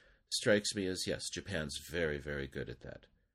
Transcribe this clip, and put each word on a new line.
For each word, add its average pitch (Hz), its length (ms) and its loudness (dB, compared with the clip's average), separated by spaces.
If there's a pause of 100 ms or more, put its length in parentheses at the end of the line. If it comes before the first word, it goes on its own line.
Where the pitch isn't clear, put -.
(300)
strikes - 460 4
me 98 120 2
as, 92 200 0
yes, 67 220 -2
Japan's 78 500 -2 (100)
very, 78 280 2
very 71 300 -4
good 67 220 -6
at - 120 -12
that. - 240 -12 (300)